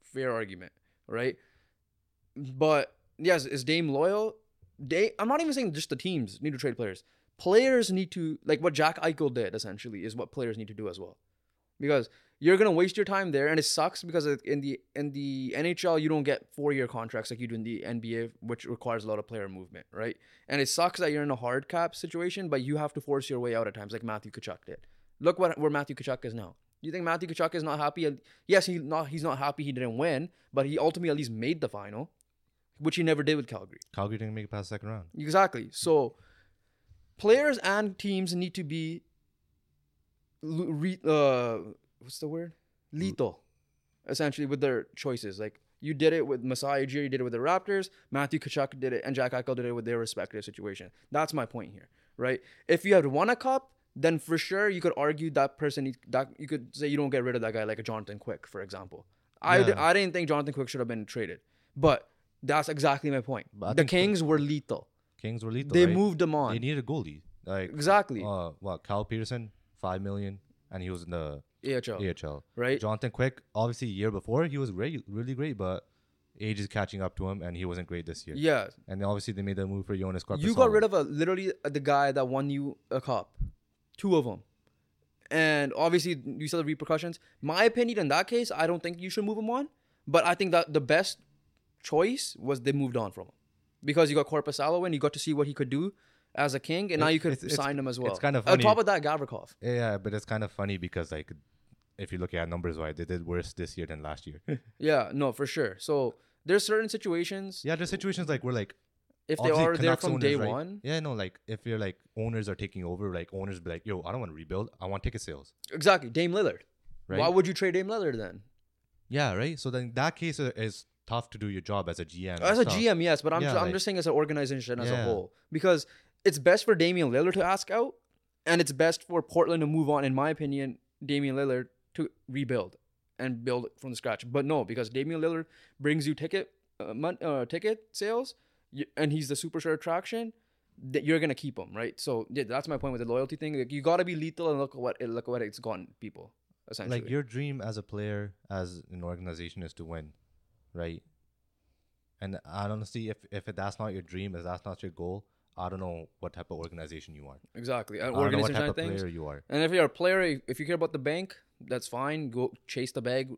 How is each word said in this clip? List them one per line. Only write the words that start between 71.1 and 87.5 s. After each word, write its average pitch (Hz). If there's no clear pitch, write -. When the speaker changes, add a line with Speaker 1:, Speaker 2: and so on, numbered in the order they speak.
Speaker 2:
the 76
Speaker 1:
A 135
H 123
L. 101
Speaker 2:
A 101
H 85
L. 73
Speaker 1:
Right? 127
Speaker 2:
Jonathan 107
Quick, 127
obviously, 117
year 101
before, 113
he 143
was 127
great, 113
really 117
great, 139
but 92
age 107
is 101
catching 98
up 92
to 95
him, 98
and 87
he 90
wasn't 87
great 85
this 80
year. 80
Speaker 1:
Yeah. 139
Speaker 2:
And 95
then 101
obviously 101
they 98
made 98
the 95
move 98
for 101
Jonas 92
Korpisalo. -
Speaker 1:
You 220
got 247
rid 214
of 202
a, 160
literally, 180
uh, 147
the 143
guy 139
that 135
won 135
you 139
a 131
cup. 117
Two 190
of 131
'em. 98
And 151
obviously, 165
you 147
saw 175
the 156
repercussions. 156
My 165